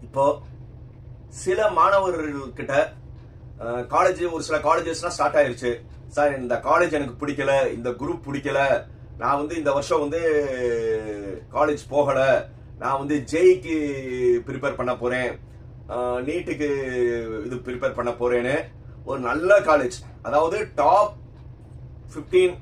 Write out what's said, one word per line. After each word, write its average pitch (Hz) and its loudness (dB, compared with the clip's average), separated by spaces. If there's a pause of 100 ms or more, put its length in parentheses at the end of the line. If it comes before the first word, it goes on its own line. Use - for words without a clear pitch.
இப்போ 139 2 (880)
சில 190 0
மாணவர்கள்கிட்ட, 156 0 (720)
அஹ், 120 -6
காலேஜ், 175 2
ஒரு 160 -6
சில 156 -2
காலேஜஸ்லாம் 160 0
ஸ்டார்ட் 151 0
ஆயிருச்சு. 123 0 (280)
"சார், 143 0
இந்த 120 -2
காலேஜ் 156 2
எனக்கு 139 -4
பிடிக்கல, 135 2
இந்த 117 -6
குரூப் 151 -6 (100)
பிடிக்கல, 139 0 (360)
நான் 127 0
வந்து 151 -4
இந்த 143 0
வருஷம் 143 2
வந்து 147 -2 (1300)
காலேஜ் 147 2 (100)
போகல, 135 2 (320)
நான் 131 -2
வந்து 143 -2
ஜேஇக்கு 160 4 (560)
ப்ரிப்பேர் 127 -2
பண்ண 123 -2
போறேன், 123 -2 (480)
அஹ், 123 -2
நீட்டுக்கு 156 -4 (760)
இது 123 -6
ப்ரிப்பேர் 127 -4
பண்ண 120 -2
போறேன்னு" 123 0 (360)
ஒரு 135 -6
நல்ல 156 4
காலேஜ், 143 2 (280)
அதாவது 165 2
டாப் 185 4 (1000)
ஃபிஃப்டீன் 180 2